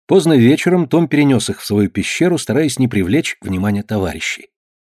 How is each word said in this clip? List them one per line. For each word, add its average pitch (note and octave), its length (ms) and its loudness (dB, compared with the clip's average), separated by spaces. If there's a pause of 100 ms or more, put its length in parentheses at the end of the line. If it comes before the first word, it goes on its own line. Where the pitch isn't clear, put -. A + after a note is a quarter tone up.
Поздно E3 260 2
вечером D3+ 560 4
Том E3 180 2
перенёс C#3+ 440 2
их - 100 -10
в - 60 -16
свою G#2 220 2
пещеру, E3 500 -2
стараясь C3+ 400 -2
не C3 100 2
привлечь G#2+ 520 -2
внимания G2 420 -4
товарищей. - 680 -6 (440)